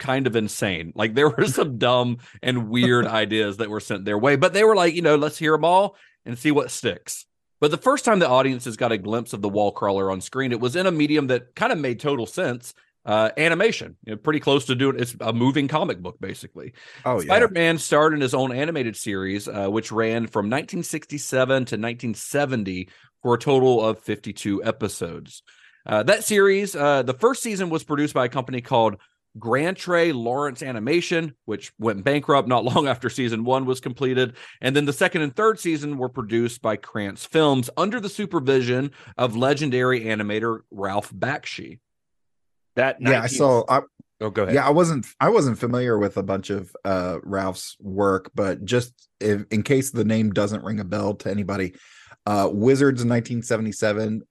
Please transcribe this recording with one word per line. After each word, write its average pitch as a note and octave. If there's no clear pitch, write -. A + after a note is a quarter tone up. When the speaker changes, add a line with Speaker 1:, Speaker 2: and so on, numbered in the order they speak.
Speaker 1:
kind C3
of A2+
insane. G2
Like, A2
there C#3+
were E3
some C3+
<laughs> B2
dumb B2
and B2
weird A#2+
ideas G#2+
that G#2+
were G#2+
sent G2
their G#2
way, C#3
but E3
they G3+
were A3
like, E3+
you F3
know, D3+
"Let's D3
hear D#3
'em D3+
all F#3+
and A#2+
see D3+
what C#3+
sticks." -
But D3
the D#3+
first C#4
time A3
the E3+
audiences B2+
got A#2+
a A2
glimpse A2
of G#2
the G#2
wall G2+
crawler G2
on F#2+
screen, C3
it A2+
was B2
in F#3+
a F#3
medium D3+
that B2
kinda A#3
made C3+
total C#3
sense, B2+
uh, A2
animation, E3
you A2
know, A2
pretty D#3
close C#3
to C3
doing, C3
it's B2
a A2+
moving C3+
comic D3
book, F2+
basically. -
Speaker 2:
Oh, B2+
yeah. -
Speaker 1:
Spider-Man F3
starred D3+
in D3
his B2+
own C3
animated C3
series, G2
uh, G2+
which A2
ran A2+
from G#2
nineteen D3+
sixty-seven C3
to A#2
nineteen A#2
seventy G#2+
for A#2+
a -
total B2+
of A2
fifty-two G2+
episodes. F#2+
Uh, G#2+
that G3+
series, G3
uh, C#3+
the B2
first A#3
season G3
was D#3+
produced D3
by C3
a B2
company B2+
called A2+
Grantrey E3+
Lawrence B2+
Animation, D3+
which -
went G#2
bankrupt C#3
not A#2+
<laughs> B2
long D3+
after B2
season A#2
one C3
was B2+
completed. B2+
And C3
then D3
the C#3+
second F3+
and C#3+
third A3
season D3
were B2
produced A#2
by A2
Krantz G2+
Films C#3+
under G#3
the G3
supervision C3+
of A#2+
legendary B2+
animator G#2+
Ralph G2
Bakshi. A#2+
Speaker 3:
That C3
Speaker 2:
Yeah, B2
I -
Speaker 3:
nineteen A#2+
Speaker 2:
saw, C3
I, C3+
Speaker 3:
Oh, A2
go G2+
ahead. G#2
Speaker 2:
yeah, C#3
I C#3
wasn't, D#3
I D3
wasn't D3
familiar A#2+
with G2+
a F#2+
bunch G2
of, G2
uh, F2+
Ralph's F#2+
work, G2
but G2
just B2
if, G#2
in G#2+
case C3+
the A2+
name A2
doesn't G#2
ring G#2
a G2+
bell G2+
to -
anybody, G2
uh, G2+
Wizards C3
in A#2+
nineteen A#2+
seventy-seven, A2